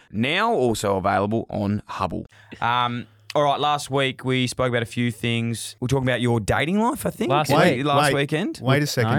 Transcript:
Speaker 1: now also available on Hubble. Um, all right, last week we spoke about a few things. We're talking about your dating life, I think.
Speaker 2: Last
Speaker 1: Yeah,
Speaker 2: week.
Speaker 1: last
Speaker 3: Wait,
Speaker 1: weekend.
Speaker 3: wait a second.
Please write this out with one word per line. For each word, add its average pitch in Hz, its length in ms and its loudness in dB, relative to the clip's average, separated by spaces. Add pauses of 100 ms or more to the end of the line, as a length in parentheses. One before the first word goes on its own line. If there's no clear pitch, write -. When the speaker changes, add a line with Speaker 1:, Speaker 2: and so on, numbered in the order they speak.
(120)
Speaker 1:
now 170 420 0
also 113 440 2
available 98 520 0
on 104 380 -2
Hubble. 92 380 -6 (360)
Um, 120 460 -2 (280)
all 147 80 4
right, 139 160 2
last 147 320 -2
week 135 320 0
we 127 240 0
spoke 127 220 -2
about 120 140 0
a - 20 -4
few 120 260 -2
things. 117 680 -4
We're 123 80 -2
talking 135 180 2
about 123 140 0
your 120 180 2
dating 143 400 0
life, 240 260 0
I 196 40 -2
think. 220 220 -4
Speaker 2:
Last 147 180 2
Speaker 1:
Yeah, 170 260 6
Speaker 2:
week. 123 100 -2
Speaker 1:
last 143 280 4
Speaker 3:
Wait, - 0 -
Speaker 1:
weekend. 156 500 -2
Speaker 3:
wait 135 180 2
a 147 60 0
second. 117 320 0